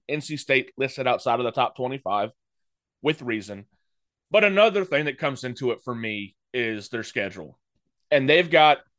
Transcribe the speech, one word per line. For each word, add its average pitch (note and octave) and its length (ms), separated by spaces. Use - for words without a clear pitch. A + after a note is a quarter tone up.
N D3 120
C D3+ 160
State C3 400
listed C3 320
outside A#2+ 320
of B2 40
the A#2 60
top B2 240
twenty-five A2 560
with D3+ 200
reason. G#2 420
But G#3 140
another G3+ 400
thing D3 220
that C#3 120
comes C#3 240
into B2+ 280
it A2+ 120
for B2 120
me G#2+ 420
is A2+ 380
their A2+ 120
schedule. F#2+ 560
And C#3 180
they've D#3+ 220
got D3+ 280